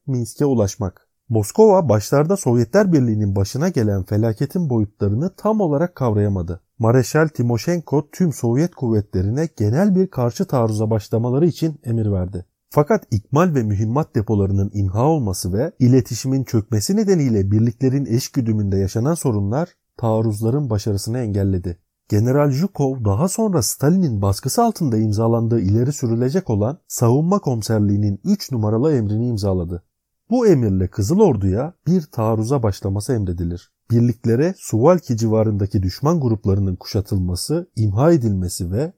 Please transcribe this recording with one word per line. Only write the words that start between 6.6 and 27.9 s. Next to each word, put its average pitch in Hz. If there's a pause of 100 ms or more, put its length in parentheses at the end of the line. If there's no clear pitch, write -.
Mareşal 127
Timoshenko 147
tüm 175
Sovyet 127
kuvvetlerine 110
genel 147
bir 185
karşı 123
taarruza 110
başlamaları 120
için 156
emir 113
verdi. 92 (240)
Fakat 147
ikmal 147
ve 131
mühimmat 110
depolarının 101
imha 101
olması 117
ve 160
iletişimin 131
çökmesi 110
nedeniyle 143
birliklerin 123
eşgüdümünde 110
yaşanan 113
sorunlar 117 (280)
taarruzların 113
başarısını 110
engelledi. 98 (300)
General 131
Zhukov 135
daha 104
sonra 196
Stalin'in 143
baskısı 101
altında 160
imzalandığı 113
ileri 113
sürülecek 131
olan 107 (100)
savunma 151
komiserliğinin 104